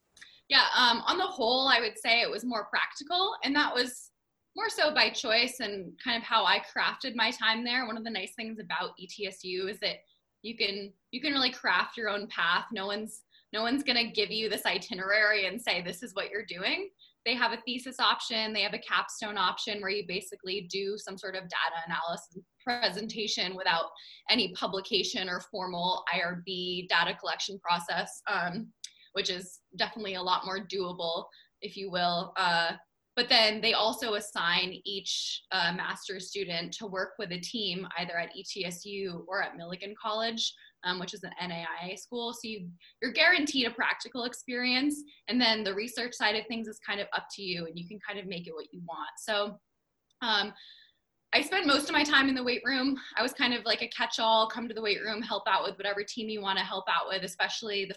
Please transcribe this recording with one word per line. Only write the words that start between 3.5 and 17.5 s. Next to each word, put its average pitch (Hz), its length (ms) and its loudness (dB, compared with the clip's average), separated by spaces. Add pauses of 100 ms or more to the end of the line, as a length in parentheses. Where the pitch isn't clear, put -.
that 294 180 4
was 247 360 -2 (440)
more 427 140 0
so 370 260 2
by 226 140 6
choice 233 520 2
and 202 320 -6 (120)
kind 233 120 0
of 226 60 -2
how 220 220 4
I 190 140 6
crafted 226 580 -2
my 226 140 4
time 226 340 2
there. 247 220 0
One 226 100 -4
of 220 80 -8
the 233 60 -4
nice 196 260 -4
things 220 240 -8
about 175 380 -2
E 180 80 -14
T 202 200 -8
S 190 160 -10
U 185 240 -2
is 214 140 -6
that 190 160 -2 (460)
you 226 140 -10
can, 202 360 -2 (180)
you 247 120 -8
can 294 100 0
really 269 180 2
craft 202 460 0
your 220 140 -2
own 208 160 -2
path. 175 440 2
No 196 160 -4
one's, 214 360 -6 (300)
no 214 100 0
one's 254 200 2
gonna 240 300 2
give 202 180 2
you 220 200 0
this 202 160 -2
itinerary 196 800 2
and 190 140 -4
say, 185 200 0
"This 175 220 -6
is 202 120 -10
what 190 160 -2
you're 214 140 -4
doing." 269 460 -4 (340)
They 233 100 2
have 240 180 2